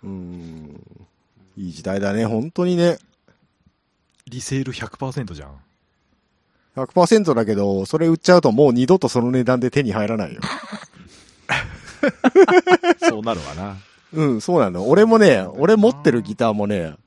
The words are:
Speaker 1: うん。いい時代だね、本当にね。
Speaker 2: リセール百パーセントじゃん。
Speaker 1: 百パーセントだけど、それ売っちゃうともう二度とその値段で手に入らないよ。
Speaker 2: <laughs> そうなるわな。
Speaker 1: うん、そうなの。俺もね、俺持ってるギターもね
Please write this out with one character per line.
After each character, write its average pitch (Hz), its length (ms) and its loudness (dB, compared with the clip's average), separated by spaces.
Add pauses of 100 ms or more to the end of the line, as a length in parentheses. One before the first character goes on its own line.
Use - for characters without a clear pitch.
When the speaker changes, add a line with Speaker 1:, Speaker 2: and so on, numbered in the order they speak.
Speaker 1:
う 101 60 -16
ん。 82 760 -16 (720)
い 98 140 -12
い - 20 -16
時 76 120 -18
代 95 160 -4
だ 98 120 -2
ね、 110 140 -2
本 117 240 -4
当 180 160 -4
に 180 100 -2
ね。 170 220 0 (1300)
Speaker 2:
リ 127 140 -14
セ 135 200 -6
ー 131 40 -4
ル 131 80 -10
百 - 260 -14
パ 135 100 -8
ー 131 40 -10
セ 139 100 -8
ン 113 40 -10
ト 90 80 -14
じ 73 80 -16
ゃ 69 40 -18
ん。 69 100 -20 (1160)
Speaker 1:
百 131 180 -8
パ 180 100 4
ー 170 40 4
セ 220 120 4
ン 208 60 0
ト 160 100 0
だ 113 120 0
け 110 80 -2
ど、 98 320 -2
そ - 120 -4
れ 165 100 0
売 165 60 4
っ 160 40 -4
ち - 140 0
ゃ 180 40 8
う 175 40 6
と 139 120 2
も 135 180 4
う - 20 0
二 123 140 0
度 180 120 4
と 143 100 -2
そ 120 140 -2
の 120 80 -2
値 127 140 0
段 127 160 0
で 123 100 -2
手 147 120 -2
に 113 100 -4
入 107 140 -2
ら 113 100 -4
な 98 120 -6
い - 60 -14
よ。 - 60 -16 (1600)
Speaker 2:
<laughs> 349 1040 2
そ 214 120 -4
う - 20 -8
な 220 120 -2
る 175 60 -10
わ 71 140 -14
な。 101 220 -10 (360)
Speaker 1:
う 160 120 -2
ん、 123 160 0
そ 180 180 -2
う - 20 4
な 104 100 2
の。 90 180 -6
俺 180 160 6
も 226 140 4
ね、 147 240 6
俺 135 340 2
持 214 140 4
っ 139 120 -10
て 156 100 2
る 120 100 0
ギ 104 140 -10
タ 117 140 0
ー 107 40 -2
も 104 120 -4
ね 85 300 -6 (100)